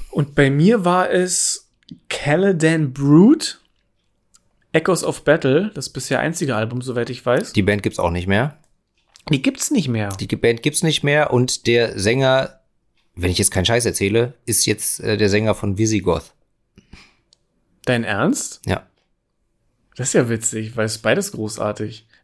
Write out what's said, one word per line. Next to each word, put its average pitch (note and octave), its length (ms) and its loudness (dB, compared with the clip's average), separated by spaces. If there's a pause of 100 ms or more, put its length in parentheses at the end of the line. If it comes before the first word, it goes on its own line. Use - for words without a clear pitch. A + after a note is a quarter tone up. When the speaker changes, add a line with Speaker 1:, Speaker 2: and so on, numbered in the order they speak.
(100)
Speaker 1:
Und - 240 -2
bei C#3 160 4
mir F3+ 340 4
war F3+ 260 0
es - 600 -2 (380)
Caladan D#3+ 840 0
Brood, D3+ 680 6 (1120)
Echoes D#3+ 320 0
of - 200 -6
Battle, D#3 500 2
das - 160 -10
bisher C3 300 -4
einzige C#3+ 360 -4
Album, A#2+ 260 -4
soweit A#2+ 280 -6
ich A#2+ 140 -12
weiß. B2+ 280 0
Speaker 2:
Die G#2 100 2
Band G2+ 200 0
gibt's - 160 -4
auch F2 120 0
nicht F2 160 -4
mehr. A2 320 0 (720)
Speaker 1:
Die C#3+ 120 0
gibt's - 280 -4
nicht G3+ 180 0
mehr. A2 200 -2 (100)
Speaker 2:
Die C#3+ 160 -8
Band - 280 0
gibt's D3 200 -2
nicht D#3+ 200 0
mehr D3 300 2
und B2 340 0
der A#2 320 2
Sänger, C3 640 0 (540)
wenn F2+ 160 -2
ich F2 80 -2
jetzt G2+ 120 0
keinen F2+ 160 0
Scheiß A#2+ 180 2
erzähle, A2+ 500 0 (120)
ist - 200 0
jetzt, - 340 -4
äh, G#2+ 160 -2
der G#2 120 2
Sänger G#2 260 2
von G2+ 240 -4
Visigoth. G2 540 -2 (1500)
Speaker 1:
Dein A#2+ 200 0
Ernst? G#2+ 600 -2
Speaker 2:
Ja. - 200 -4 (1120)
Speaker 1:
Das C3 120 -6
ist - 60 -2
ja C#3 140 4
witzig, A2 480 -6
weil A2 100 0
es A2 120 -6
beides E3 340 0
großartig. G#2+ 720 -6 (180)